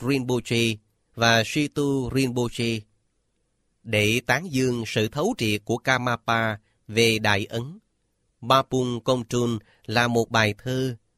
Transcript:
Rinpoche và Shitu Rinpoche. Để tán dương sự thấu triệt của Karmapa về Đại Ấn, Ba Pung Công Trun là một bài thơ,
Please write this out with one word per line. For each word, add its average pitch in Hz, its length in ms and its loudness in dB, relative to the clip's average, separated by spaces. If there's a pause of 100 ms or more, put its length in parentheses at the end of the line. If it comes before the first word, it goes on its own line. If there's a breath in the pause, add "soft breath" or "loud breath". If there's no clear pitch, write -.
Rinpoche 120 680 0 (400)
và 113 300 4
Shitu 143 720 -2
Rinpoche. 120 640 -2 (1040)
Để 107 420 2
tán 156 260 -2
dương 127 360 0
sự 110 200 0
thấu 165 300 -2
triệt 104 280 0
của 117 120 -2
Karmapa 117 800 0 (320)
về 113 320 2
Đại 104 260 0
Ấn, 131 340 -8 (600)
Ba 127 200 4
Pung 123 420 -2
Công 127 240 0
Trun 120 320 -2 (260 soft breath)
là 120 220 0
một 117 240 0
bài 110 220 2 (100)
thơ, 131 320 -4 (220)